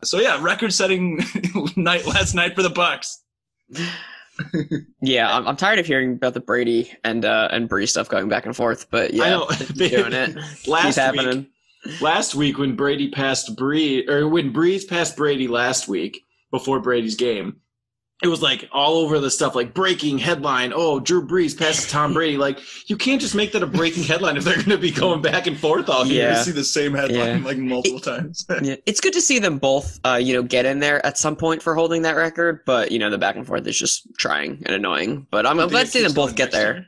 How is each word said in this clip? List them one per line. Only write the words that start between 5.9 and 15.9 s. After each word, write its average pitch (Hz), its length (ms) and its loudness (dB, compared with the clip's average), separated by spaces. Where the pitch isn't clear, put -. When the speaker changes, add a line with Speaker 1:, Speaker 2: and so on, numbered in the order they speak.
Speaker 2:
about 123 200 -2
the 135 60 -6
Brady 117 520 0
and, 113 200 0
uh, 110 280 2
and 117 160 -2
Brees 98 220 0
stuff - 180 -2
going 98 200 -2
back 104 180 0
and 113 100 -8
forth, 117 340 -2
but 98 240 0
yeah, 117 100 2
Speaker 3:
I 170 60 4
know. 180 160 0
<laughs> - 40 -6
Speaker 2:
keep - 180 -6
doing 123 220 2
it. 131 240 -2
Speaker 3:
Last - 280 -14
Speaker 2:
Keep 160 220 2
Speaker 3:
week, 135 100 2
Speaker 2:
happening. 135 500 0
Speaker 3:
last 160 340 0
week 139 240 0
when 139 160 0
Brady 139 360 0
passed 135 460 -2
Bree, 135 520 0
or 147 200 2
when 156 240 0
Brees 175 360 0
passed 170 280 -2
Brady 143 300 0
last 120 400 0
week 92 380 -6